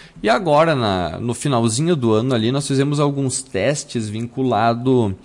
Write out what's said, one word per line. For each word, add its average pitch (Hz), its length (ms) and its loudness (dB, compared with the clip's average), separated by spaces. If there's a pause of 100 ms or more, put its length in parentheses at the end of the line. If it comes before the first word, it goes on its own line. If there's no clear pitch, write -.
(220)
E 208 80 0
agora, 165 440 2
na, 92 440 -2
no 113 160 -4
finalzinho 127 600 0
do 120 180 2
ano 123 220 2
ali, 113 160 2
nós 139 160 -2
fizemos 143 340 0
alguns 139 420 0
testes 113 640 -4
vinculado 117 1080 0 (100)